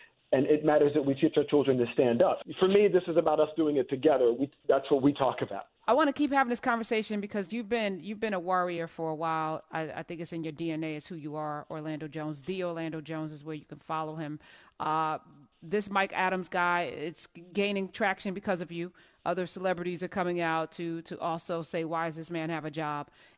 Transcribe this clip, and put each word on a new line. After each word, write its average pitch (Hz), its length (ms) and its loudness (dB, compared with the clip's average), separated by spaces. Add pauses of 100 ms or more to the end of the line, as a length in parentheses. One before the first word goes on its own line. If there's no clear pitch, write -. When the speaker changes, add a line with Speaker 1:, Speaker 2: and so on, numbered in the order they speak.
(320)
Speaker 1:
and 135 140 4
it 151 180 4
matters 151 300 6
that 147 100 2
we 135 120 2
teach 151 220 2
our 147 80 6
children 135 340 4
to 120 140 4
stand 120 280 4
up. 170 180 4 (200)
For 185 80 6
me, 202 200 6
this 175 200 4
is 165 100 0
about 160 220 4
us 151 180 4
doing 151 200 2
it 127 120 2
together. 131 420 6
We, 131 200 -2 (160)
that's 135 240 4
what 139 100 6
we 143 120 6
talk 131 280 0
about. - 240 -6 (220)
Speaker 2:
I 220 60 4
wanna 285 200 4
keep 285 180 0
having 269 180 4
this 240 100 -2
conversation 226 600 -2
because 196 320 -6
you've 226 160 -6
been, 208 320 -2
you've 202 200 -10
been 214 160 -2
a 185 40 -2
warrior 175 480 0
for 165 220 -6
a 156 60 -4
while. 160 560 -2
I, 160 240 -4
I 160 80 -8
think 165 180 -10
it's 165 120 -10
in 165 100 -6
your 160 100 -6
D 165 180 -6
N 156 120 -4
A. 156 120 -6
It's 151 120 -12
who 190 80 -12
you 147 200 -10
are, 151 360 -6
Orlando 156 360 -8
Jones. 151 360 -8
The 185 200 -4
Orlando 165 380 -4
Jones 156 300 -8
is 147 120 -16
where 156 120 -8
you 151 100 -12
can 143 140 -16
follow 156 360 -4
him. 151 240 -8 (400)
Uh, 156 380 0 (440)
this 202 280 -4
Mike 196 240 0
Adams 185 360 0
guy, 175 340 2
it's 151 440 -8 (260)
gaining 196 360 0
traction 196 440 -2
because 196 280 -2
of 165 100 -8
you. 170 200 -6 (340)
Other 175 200 0
celebrities 175 580 -2
are 180 60 -6
coming 175 320 -2
out 160 320 0
to, 165 300 -6
to - 160 -12
also 170 420 -4
say, 165 240 -4
"Why 165 220 -2
does 156 100 -6
this 165 120 -12
man 160 200 -4
have 160 160 -4
a 156 60 -6
job?" 147 380 -6 (280)